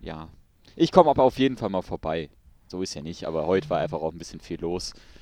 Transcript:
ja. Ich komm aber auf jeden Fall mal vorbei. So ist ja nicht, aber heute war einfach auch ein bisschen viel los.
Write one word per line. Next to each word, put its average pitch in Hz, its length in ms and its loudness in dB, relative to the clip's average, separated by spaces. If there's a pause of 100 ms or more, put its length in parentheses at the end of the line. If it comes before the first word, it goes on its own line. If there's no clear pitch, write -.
ja. 80 260 -12 (480)
Ich 165 160 4
komm 170 160 8
aber 139 140 4
auf 131 160 4
jeden 131 180 2
Fall 110 140 -4
mal 95 100 -2
vorbei. 80 480 -4 (400)
So 92 140 -6
ist 92 100 -6
ja 73 80 -10
nicht, 82 240 -10
aber 80 220 -2
heute 90 240 2
war 85 80 2
einfach 76 240 -2
auch 80 100 -2
ein 85 60 -14
bisschen 82 220 -14
viel 80 200 -8
los. 87 320 -4 (300)